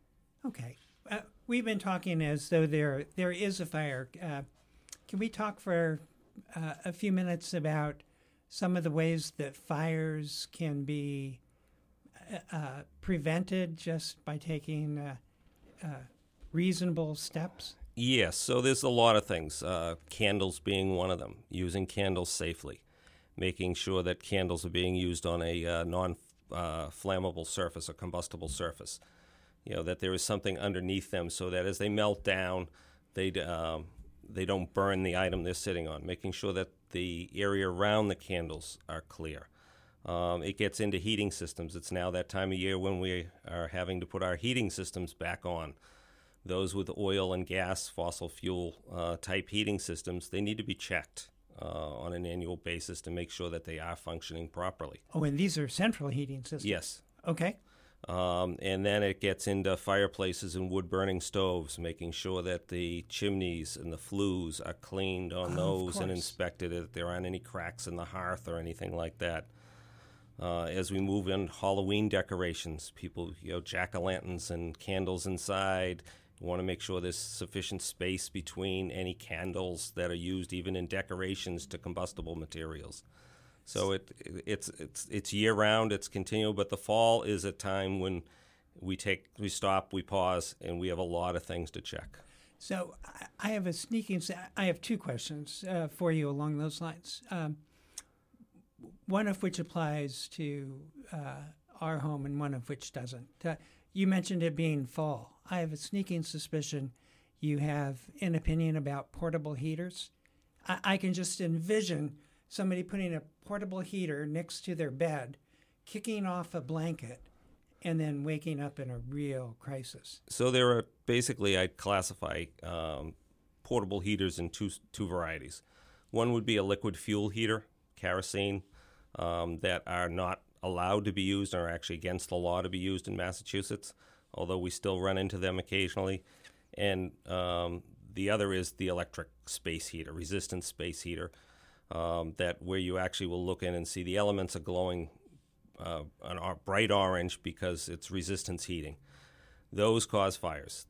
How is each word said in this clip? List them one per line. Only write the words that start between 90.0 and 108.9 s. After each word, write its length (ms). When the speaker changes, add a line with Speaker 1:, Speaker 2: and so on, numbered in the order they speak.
Speaker 2:
pause, 580
and 200
we 80
have 100
a 40
lot 340
of 80
things 280
to 80
check. 380
Speaker 1:
So 460
I, 220
I 120
have 180
a 40
sneaking 440
s-, 160
I 80
have 160
two 180
questions, 680
uh, 180
for 240
you 180
along 300
those 220
lines. 500
Um, 280
one 220
of 140
which 160
applies 720
to, 520
uh, 300
our 180
home 280
and 140
one 140
of 140
which 240
doesn't. 360
Uh, 100
you 140
mentioned 360
it 140
being 300
fall. 640
I 120
have 120
a 40
sneaking 480
suspicion 680
you 200
have 420
an 140
opinion 420
about 360